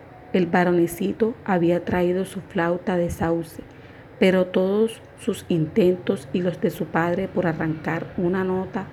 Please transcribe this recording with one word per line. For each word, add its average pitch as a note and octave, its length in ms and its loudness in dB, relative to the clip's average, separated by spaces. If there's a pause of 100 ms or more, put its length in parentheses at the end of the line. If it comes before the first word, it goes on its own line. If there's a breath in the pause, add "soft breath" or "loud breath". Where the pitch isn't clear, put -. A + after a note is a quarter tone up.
(320)
el F3+ 140 2
baronecito F3+ 880 2 (100)
había F3 400 2
traído F3+ 400 0
su F#3+ 160 -10
flauta F3 560 -2
de F3 140 0
sauce, E3+ 520 -2 (560 loud breath)
pero F#3 280 6
todos G3 560 0 (160)
sus - 300 -4
intentos F3+ 840 2
y F#3 80 0
los F3 200 -2
de E3+ 100 2
su D#3+ 160 -6
padre F3 420 0
por F#3 180 0
arrancar D#3+ 680 -4
una F#3 280 0
nota F#3 480 -4